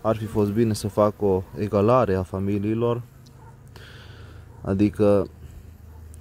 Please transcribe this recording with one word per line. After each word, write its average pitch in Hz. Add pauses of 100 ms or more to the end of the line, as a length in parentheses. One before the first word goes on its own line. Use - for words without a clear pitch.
Ar 110
fi 110
fost 104
bine 110
să 104
fac 104
o 95 (140)
egalare 104
a 95
familiilor, 104 (1600)
adică 101 (960)